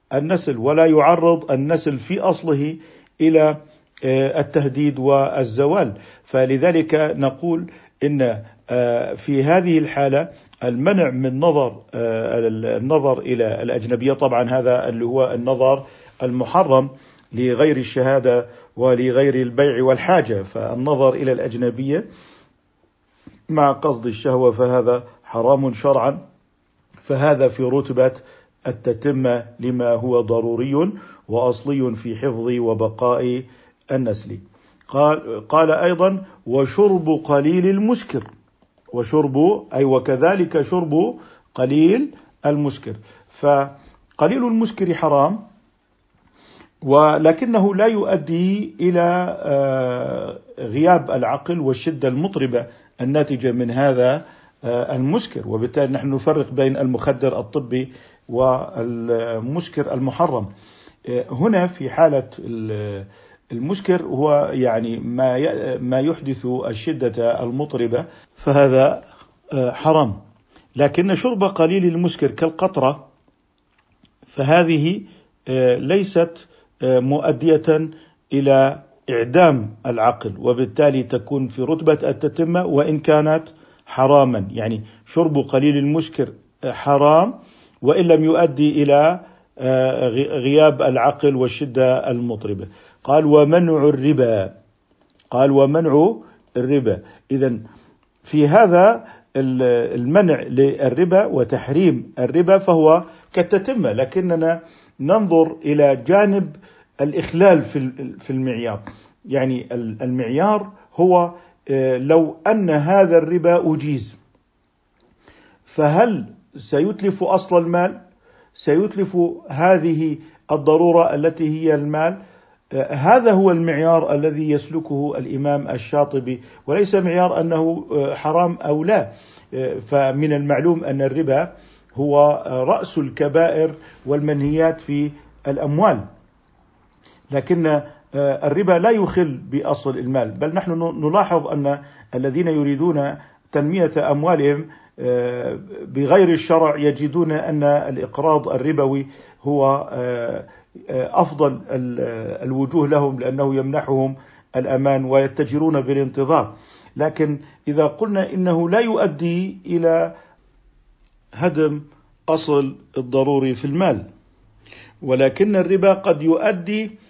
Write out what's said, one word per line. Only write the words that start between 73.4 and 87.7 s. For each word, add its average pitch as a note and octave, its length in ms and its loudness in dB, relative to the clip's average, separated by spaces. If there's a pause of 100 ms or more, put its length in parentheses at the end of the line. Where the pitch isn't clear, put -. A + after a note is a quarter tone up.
فهذه، E3 720 0 (480)
آه، B2+ 280 2
ليست، E3+ 720 -2 (360)
آه، B2+ 180 2
مؤدية D#3 920 2 (420)
إلى C3+ 500 4 (280)
إعدام B2 600 2 (160)
العقل، A#2 520 -2
وبالتالي B2+ 640 0
تكون C3+ 460 -4
في A#2+ 140 -8
رتبة D#3 400 0
التتمة D#3+ 600 -2
وإن D#3 340 0
كانت D3+ 440 2 (440)
حراما، C3 640 2
يعني A2 320 -6 (240)
شرب D#3+ 320 0
قليل C#3+ 380 2
المسكر D3 520 -2 (360)
حرام D3 720 2 (480)